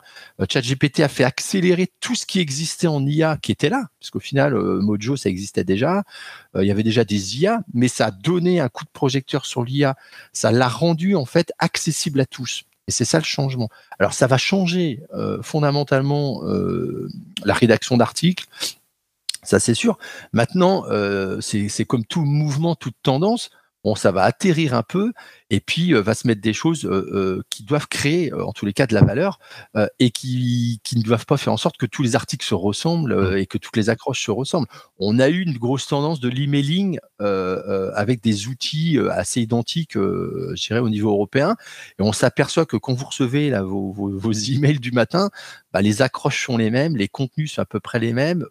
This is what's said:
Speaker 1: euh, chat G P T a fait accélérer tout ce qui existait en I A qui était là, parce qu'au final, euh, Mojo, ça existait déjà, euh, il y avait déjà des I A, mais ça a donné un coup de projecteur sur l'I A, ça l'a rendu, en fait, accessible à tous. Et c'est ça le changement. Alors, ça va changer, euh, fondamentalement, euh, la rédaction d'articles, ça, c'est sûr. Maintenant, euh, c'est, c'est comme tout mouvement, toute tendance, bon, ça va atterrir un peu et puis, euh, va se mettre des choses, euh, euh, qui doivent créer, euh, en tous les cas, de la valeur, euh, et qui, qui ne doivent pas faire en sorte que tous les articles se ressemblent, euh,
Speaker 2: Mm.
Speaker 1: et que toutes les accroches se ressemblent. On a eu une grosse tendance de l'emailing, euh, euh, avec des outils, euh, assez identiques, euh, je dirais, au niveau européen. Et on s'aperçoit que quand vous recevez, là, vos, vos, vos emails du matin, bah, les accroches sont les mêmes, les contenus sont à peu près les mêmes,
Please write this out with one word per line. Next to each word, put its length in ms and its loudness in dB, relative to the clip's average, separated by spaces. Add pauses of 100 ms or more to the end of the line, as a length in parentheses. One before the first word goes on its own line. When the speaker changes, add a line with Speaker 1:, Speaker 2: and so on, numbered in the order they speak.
(400)
Speaker 1:
euh, 100 -2
chat 100 2
G 160 0
P 140 2
T 120 2
a 60 6
fait 160 2
accélérer 640 0 (100)
tout 140 -4
ce 120 -6
qui 120 -2
existait 480 -2
en 200 2
I 160 0
A 160 0
qui 120 -4
était 200 2
là, 160 -2 (120)
parce 120 -16
qu'au 100 -6
final, 340 2
euh, 260 0
Mojo, 360 0
ça 140 0
existait 340 -4
déjà, 400 0 (500)
euh, 100 2
il 40 2
y 20 2
avait 120 2
déjà 220 2
des 340 -4
I 80 2
A, 160 0 (100)
mais 160 2
ça 180 0
a 40 -2
donné 500 0
un 80 0
coup 160 -12
de 80 -18
projecteur 540 -2
sur 180 -4
l'I 200 0
A, 120 0 (360)
ça 200 0
l'a 160 4
rendu, 480 0
en 80 0
fait, 340 0
accessible 640 -2
à 60 2
tous. 380 -10 (240)
Et 40 -2
c'est 120 0
ça 140 2
le 60 -2
changement. 440 -2 (300)
Alors, 140 2
ça 140 2
va 100 6
changer, 680 0 (100)
euh, 300 -4
fondamentalement, 1000 0
euh, 640 -2 (360)
la 100 4
rédaction 420 4
d'articles, 480 2 (1000)
ça, 180 4
c'est 140 2
sûr. 220 0 (360)
Maintenant, 580 2
euh, 500 0
c'est, 280 -2
c'est 160 -4
comme 200 -2
tout 200 -2
mouvement, 500 0
toute 280 -10
tendance, 480 0 (340)
bon, 100 2
ça 160 2
va 140 4
atterrir 500 2
un 80 2
peu 300 -2 (360)
et 120 2
puis, 340 0
euh, 60 4
va 160 2
se 100 -4
mettre 140 0
des 120 0
choses, 320 0
euh, 280 -2
euh, 380 -2
qui 120 -12
doivent 240 0
créer, 460 0
euh, 120 -4
en 80 -6
tous 140 -6
les 60 -2
cas, 160 2
de 60 0
la 100 6
valeur, 340 0 (380)
euh, 100 2 (140)
et 100 6
qui, 720 -2
qui 140 -4
ne 60 2
doivent 220 2
pas 120 2
faire 160 0
en 40 0
sorte 200 0
que 100 -2
tous 160 -4
les 140 2
articles 280 -4
se 120 -2
ressemblent, 560 0
euh, 220 2
Speaker 2:
Mm. 40 0
Speaker 1:
et 80 -2
que 120 -6
toutes 180 -8
les 120 2
accroches 360 -2
se 80 -2
ressemblent. 340 -2 (320)
On 220 2
a 80 6
eu 140 0
une 140 -2
grosse 300 -2
tendance 320 -2
de 100 -4
l'emailing, 720 0 (220)
euh, 480 -2
euh, 260 -2
avec 260 0
des 280 0
outils, 500 0
euh, 140 2
assez 280 -2
identiques, 560 -2
euh, 600 -2
je 100 -6
dirais, 140 0
au 80 2
niveau 220 0
européen. 440 2 (460)
Et 20 0
on 100 2
s'aperçoit 540 2
que 100 -2
quand 160 -2
vous 140 -4
recevez, 440 0
là, 120 0
vos, 300 -4
vos, 260 -4
vos 140 0
emails 480 2
du 100 -8
matin, 400 2 (420)
bah, 80 2
les 220 4
accroches 420 -2
sont 120 -2
les 160 2
mêmes, 240 0
les 100 0
contenus 460 -4
sont 100 -4
à 40 -4
peu 120 -4
près 220 -4
les 120 0
mêmes, 380 0